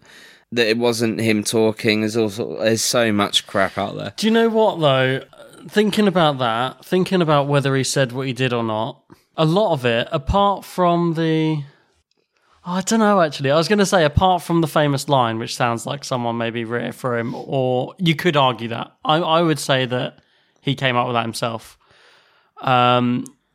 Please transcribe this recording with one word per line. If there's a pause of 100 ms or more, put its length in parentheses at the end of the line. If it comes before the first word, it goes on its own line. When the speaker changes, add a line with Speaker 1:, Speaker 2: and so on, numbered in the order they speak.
(520)
Speaker 1:
that
it
wasn't
him
talking,
there's
also,
there's
so
much
crap
out
there.
Speaker 2:
Do
you
know
what,
though? (460)
Thinking
about
that,
thinking
about
whether
he
said
what
he
did
or
not, (360)
a
lot
of
it,
apart
from
the, (1000)
oh,
I
don't
know,
actually.
I
was
gonna
say,
apart
from
the
famous
line,
which
sounds
like
someone
maybe
wrote
it
for
him,
or
you
could
argue
that. (140)
I,
I
would
say
that (420)
he
came
up
with
that
himself. (840)
Um, (300)